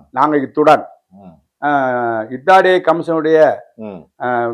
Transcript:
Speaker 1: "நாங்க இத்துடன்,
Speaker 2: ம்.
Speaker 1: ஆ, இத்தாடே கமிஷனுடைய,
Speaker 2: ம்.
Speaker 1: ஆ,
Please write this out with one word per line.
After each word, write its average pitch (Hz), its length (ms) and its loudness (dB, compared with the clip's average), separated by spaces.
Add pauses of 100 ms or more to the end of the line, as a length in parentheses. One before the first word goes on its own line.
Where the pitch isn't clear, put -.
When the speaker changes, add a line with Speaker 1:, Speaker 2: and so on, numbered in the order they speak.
(120)
Speaker 1:
"நாங்க 147 260 0
இத்துடன், 147 500 0 (220)
Speaker 2:
ம். 95 560 -16
Speaker 1:
ஆ, 139 240 -2 (400)
இத்தாடே 180 520 2
கமிஷனுடைய, 160 720 2 (220)
Speaker 2:
ம். 104 240 -16 (220)
Speaker 1:
ஆ, 120 320 -4